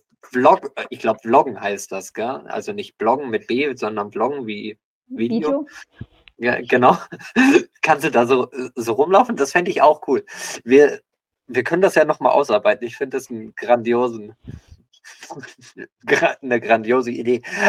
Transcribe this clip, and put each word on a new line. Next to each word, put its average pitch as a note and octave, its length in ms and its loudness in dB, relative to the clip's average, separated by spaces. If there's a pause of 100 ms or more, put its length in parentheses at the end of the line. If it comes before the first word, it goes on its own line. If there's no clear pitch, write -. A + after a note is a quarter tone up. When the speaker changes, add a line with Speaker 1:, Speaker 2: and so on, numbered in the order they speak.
(220)
Speaker 1:
Vlog, C#3+ 540 2
äh, G#2+ 140 -10
ich A#2 100 -14
glaub, A2 220 -2
Vloggen A2+ 400 2
heißt G2+ 300 -6
das, F#2+ 220 -10
gell? B2+ 340 -8
Also G#2 260 -8
nicht G2+ 240 -12
Bloggen C3+ 320 0
mit G#2+ 180 -4
B, C3 280 -2
sondern G#2+ 360 -6
Vloggen B2+ 360 -4
wie G#2+ 300 -12 (300)
Video. A#3+ 480 -2
Speaker 2:
Video? D4 120 -6 (680)
Speaker 1:
Ja, B2 240 -2
genau. B2+ 360 2 (380)
<laughs> C4+ 480 2
Kannst D3+ 220 0
du D3 60 0
da A#2+ 160 2
so, B2+ 240 0
äh, B2+ 240 -10
so A#2 180 -4
rumlaufen? F#3+ 440 2
Das C#3 160 -2
fänd F3 160 0
ich - 120 -2
auch - 260 4
cool. B2+ 180 0 (380)
Wir, C3 380 6 (460)
wir B2 160 -2
können E3+ 200 -2
das - 120 2
ja D#3 100 4
noch D3+ 160 -4
mal B2+ 100 2
ausarbeiten. G#2+ 560 0
Ich A#2 100 -14
find C3+ 160 -8
das B2 180 -8
einen A2 240 -14
grandiosen, A#2 800 -2 (680)
<laughs> - 1000 -20
gra-, C#3+ 360 0
eine B2 200 -2
grandiose A2+ 500 0
Idee. A#2+ 300 -2 (280)